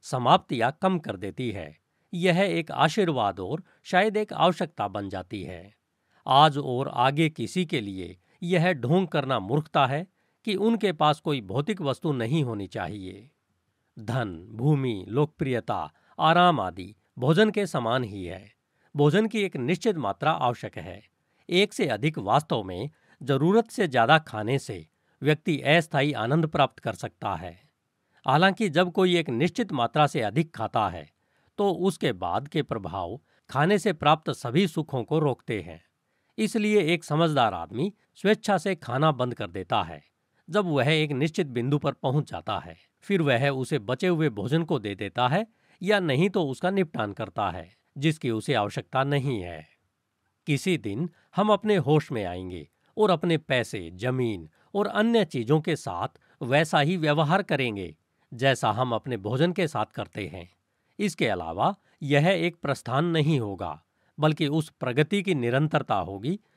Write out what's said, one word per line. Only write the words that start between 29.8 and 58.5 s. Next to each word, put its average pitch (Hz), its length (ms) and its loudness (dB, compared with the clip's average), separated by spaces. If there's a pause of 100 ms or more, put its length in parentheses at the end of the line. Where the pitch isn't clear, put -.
से 135 140 -2
अधिक 120 340 -2
खाता 107 340 -2
है, 85 320 -16 (360)
तो 202 140 2
उसके 175 420 0
बाद 92 340 -4
के 151 160 -2
प्रभाव 95 580 -6 (280)
खाने 170 300 2
से 190 140 0
प्राप्त 156 380 2
सभी 135 360 0
सुखों 135 360 -4
को 151 160 0
रोकते 123 420 -2
हैं। 82 220 -14 (540)
इसलिए 214 440 2
एक 165 220 0
समझदार 147 500 2
आदमी 113 400 -4 (220)
स्वेच्छा 208 420 2
से 190 180 -2
खाना 143 360 0
बंद 123 220 -2
कर 107 140 -8
देता 95 360 -2
है 82 200 -14 (460)
जब 196 160 0
वह 139 220 2
एक 156 240 2
निश्चित 151 360 -2
बिंदु 127 300 0
पर 139 160 -2
पहुंच 143 380 -2
जाता 95 280 -6
है। 85 180 -16 (240)
फिर 196 200 0
वह 139 280 4
उसे 131 300 -2
बचे 123 280 -2
हुए 156 220 2
भोजन 113 340 0
को 156 160 -2
दे 101 160 -6
देता 104 320 0
है 190 200 0 (360)
या 202 160 2
नहीं 165 300 2
तो 180 200 -2
उसका 135 200 -2
निपटान 160 440 -2
करता 101 360 -4
है, 90 280 -12 (200)
जिसकी 147 320 -2
उसे 113 240 -2
आवश्यकता 117 500 -2
नहीं 139 380 -2
है। 85 260 -12 (800)
किसी 156 320 0
दिन 117 320 -6 (260)
हम 208 140 2
अपने 208 260 2
होश 147 360 2
में 110 140 -4
आएंगे 90 440 -8 (280)
और 208 120 4
अपने 165 280 2
पैसे, 107 540 -4
जमीन 107 580 -4 (260)
और 202 120 0
अन्य 214 380 2
चीजों 143 360 0
के 156 140 -2
साथ 98 320 -6 (340)
वैसा 151 380 2
ही 160 180 2
व्यवहार 156 460 2
करेंगे 104 540 -4 (360)
जैसा 123 380 2